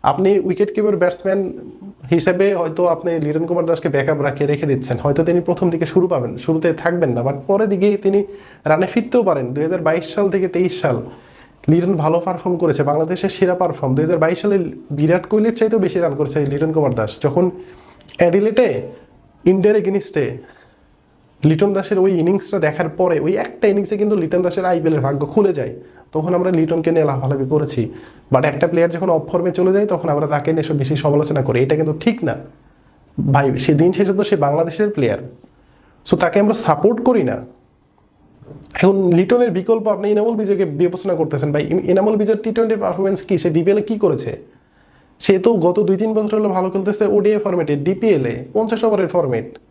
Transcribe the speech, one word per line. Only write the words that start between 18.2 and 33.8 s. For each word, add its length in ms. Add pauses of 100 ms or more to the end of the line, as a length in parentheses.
ইন্ডিয়ার 320
এগেইনস্টে 640 (1040)
লিটন 280
দাসের 260
ওই 200
ইনিংসটা 400
দেখার 300
পরে, 320
ওই 160
একটা 320
ইনিংসে 280
কিন্তু 200
লিটন 260
দাসের 220
আইপিএল 300
এর 60
ভাগ্য 260
খুলে 260
যায়। 220 (380)
তখন 220
আমরা 160
লিটনকে 400
নিয়ে 140
লাফালাফি 460
করেছি, 420 (400)
but 120
একটা 220
প্লেয়ার 240
যখন 200
অফ 220
ফর্মে 180
চলে 220
যায়, 140
তখন 220
আমরা 180
তাকে 260
নিয়ে 100
সব 140
বেশি 200
সমালোচনা 460
করি। 200
এটা 140
কিন্তু 240
ঠিক 240
না 120 (960)
ভাই, 260
সে 160
দিন 180